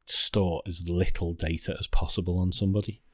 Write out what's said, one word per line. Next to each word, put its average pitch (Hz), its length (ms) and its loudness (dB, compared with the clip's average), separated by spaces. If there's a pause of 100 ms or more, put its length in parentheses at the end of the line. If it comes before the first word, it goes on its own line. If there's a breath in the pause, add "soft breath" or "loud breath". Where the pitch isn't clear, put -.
store - 580 0
as 85 240 -8
little 87 440 2
data - 460 -4
as - 80 -6
possible 90 520 2
on 92 120 2
somebody. 101 500 0 (120)